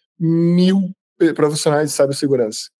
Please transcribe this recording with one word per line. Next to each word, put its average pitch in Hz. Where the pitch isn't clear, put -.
mil 175
pe-, 165
profissionais 151
de -
cibersegurança. 135